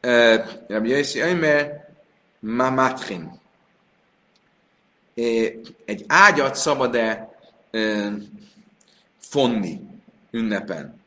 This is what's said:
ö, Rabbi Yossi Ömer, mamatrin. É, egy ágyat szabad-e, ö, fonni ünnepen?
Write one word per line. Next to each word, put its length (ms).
ö, 360
Rabbi 200
Yossi 320
Ömer, 680
mamatrin. 1000
É, 460
egy 240
ágyat 460
szabad-e, 760
ö, 360
fonni 600
ünnepen? 760